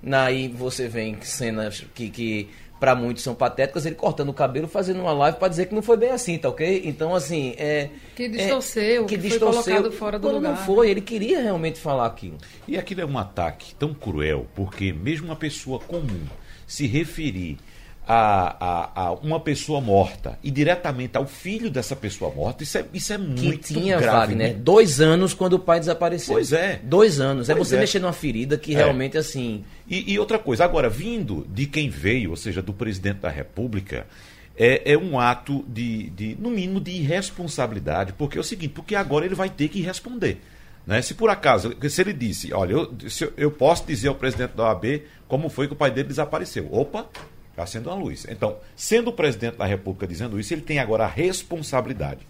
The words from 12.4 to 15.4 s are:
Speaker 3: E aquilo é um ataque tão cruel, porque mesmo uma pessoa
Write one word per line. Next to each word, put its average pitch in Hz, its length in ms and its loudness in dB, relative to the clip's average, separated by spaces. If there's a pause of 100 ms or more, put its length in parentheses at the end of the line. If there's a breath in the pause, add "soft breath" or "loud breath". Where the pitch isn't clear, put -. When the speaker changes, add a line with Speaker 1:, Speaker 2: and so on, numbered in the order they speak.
Speaker 3:
E - 120 -2
aquilo 185 240 -6
é 165 40 -4
um 139 120 -2
ataque 90 560 -4
tão 151 180 -4
cruel, 76 600 -2
porque 95 400 -4
mesmo 147 320 -4
uma 160 100 -8
pessoa 139 420 -6